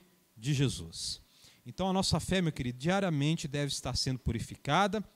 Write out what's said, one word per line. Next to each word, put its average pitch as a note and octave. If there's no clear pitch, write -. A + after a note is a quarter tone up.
de B2+
Jesus." G2
Então, F3+
a F#3
nossa F#3+
fé, F3+
meu D#3+
querido, B2
diariamente D#3+
deve C#3+
estar -
sendo C3
purificada D#3+